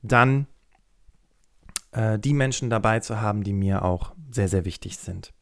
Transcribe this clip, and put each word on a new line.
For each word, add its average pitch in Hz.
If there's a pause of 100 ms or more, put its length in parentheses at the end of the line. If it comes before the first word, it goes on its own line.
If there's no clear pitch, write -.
dann, 127 (1500)
äh, 110
die 135
Menschen 131
dabei 110
zu 110
haben, 104
die 101
mir 98
auch 90 (160)
sehr, 101
sehr 90
wichtig -
sind. -